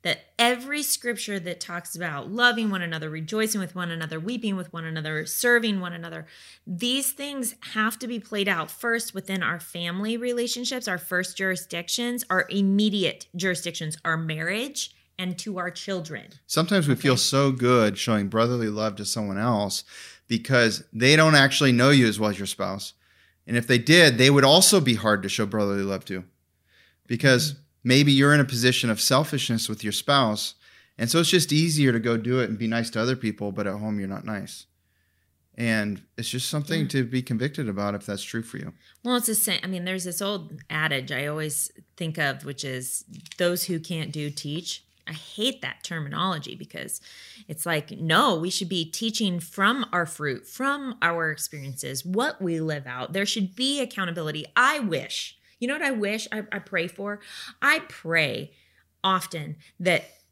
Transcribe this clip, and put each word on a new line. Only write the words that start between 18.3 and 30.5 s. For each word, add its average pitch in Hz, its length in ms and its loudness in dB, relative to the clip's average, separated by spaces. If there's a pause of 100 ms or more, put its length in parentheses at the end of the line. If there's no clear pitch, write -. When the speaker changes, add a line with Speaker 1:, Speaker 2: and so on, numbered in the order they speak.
Speaker 2:
love 107 260 -2
to 101 100 -8
someone 101 320 -4
else 104 460 0 (460)
because 117 520 4 (120)
they 131 240 6
don't 156 180 8
actually 135 380 6
know 123 160 6
you 131 180 8
as 101 100 2
well 107 120 2
as 95 100 -4
your 98 80 -6
spouse. 98 460 -6 (520)
And 117 120 0
if 120 100 0
they 123 120 6
did, 151 380 8
they 127 120 8
would 139 160 8
also 185 340 8
be 127 140 4
hard 104 300 2
to 98 60 -4
show 107 160 0
brotherly 101 380 0
love 98 220 -4
to 92 180 -8 (800)
because 127 480 4
Speaker 1:
Mm-hmm. - 80 -16 (220)
Speaker 2:
maybe 143 300 6
you're 143 200 8
in 147 60 8
a 135 60 6
position 123 440 2
of 104 120 0
selfishness 131 680 0
with 107 160 -8
your 104 100 -2
spouse. 123 600 2 (440)